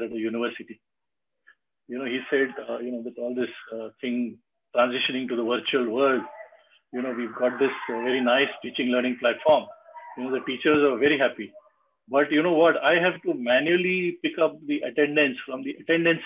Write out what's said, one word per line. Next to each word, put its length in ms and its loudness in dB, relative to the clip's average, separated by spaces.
at 80 -8
a 40 -6
university. 640 -6
You 80 -8
know, 60 -8
he 160 -4
said, 180 2
uh, 120 -6
you 120 -6
know, 100 -6
with 140 -12
all 180 -6
this, 140 -2
uh, 140 -10
thing 340 -4
transitioning 540 2
to 60 -4
the 60 0
virtual 460 0
world, 340 2
you 80 -6
know, 160 -4
we've 180 -6
got 240 0
this, 140 2
uh, 140 -4
very 180 0
nice 300 2
teaching 260 -4
learning 300 0
platform. 460 4
You 60 -8
know, 80 -6
the 120 -2
teachers 400 2
are 140 2
very 200 4
happy. 320 -2
But 240 2
you 120 4
know 100 2
what? 320 6
I 160 4
have 220 0
to 100 0
manually 880 0
pick 160 -4
up 280 2
the 160 -2
attendance 640 2
from 160 -8
the 180 -8
attendance 440 0